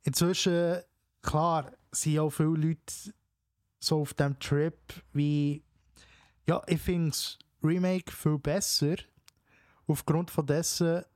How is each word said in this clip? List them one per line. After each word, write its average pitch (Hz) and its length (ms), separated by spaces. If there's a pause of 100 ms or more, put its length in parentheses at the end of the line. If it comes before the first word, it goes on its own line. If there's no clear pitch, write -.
Inzwischen, 175 720 (440)
klar, 156 500 (200)
sind 151 280
auch 156 100
viele 156 200
Leute 160 640 (680)
so 156 220
auf 143 120
dem 143 260
Trip 151 380 (360)
wie, 147 500 (840)
ja, 165 200
ich 165 140
finde 170 280
das - 280 (260)
Remake 180 480
viel 151 280
besser, 151 560 (920)
aufgrund 156 440
von 156 140
dessen 165 580 (120)